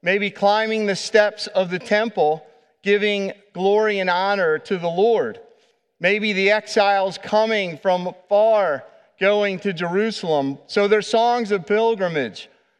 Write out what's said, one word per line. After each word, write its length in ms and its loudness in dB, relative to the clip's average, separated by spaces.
maybe 280 -2
climbing 560 0
the 100 -2
steps 520 0
of 220 -2
the 80 -4
temple, 680 -2
giving 500 0
glory 460 0
and 100 0
honor 480 0
to 180 -6
the 120 -4
Lord. 520 0
Maybe 320 0
the 180 2
exiles 680 0
coming 640 -2
from 360 -2
far, 560 2
going 400 2
to 120 -2
Jerusalem. 920 -2
So 220 0
they're 140 4
songs 500 0
of 140 -4
pilgrimage, 840 -2